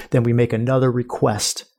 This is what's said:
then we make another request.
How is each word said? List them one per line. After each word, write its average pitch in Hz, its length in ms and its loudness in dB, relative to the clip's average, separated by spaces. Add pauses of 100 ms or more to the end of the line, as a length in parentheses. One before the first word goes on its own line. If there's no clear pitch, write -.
(100)
then 120 140 2
we 117 80 2
make 120 200 2
another 127 380 0
request. 120 760 -2 (120)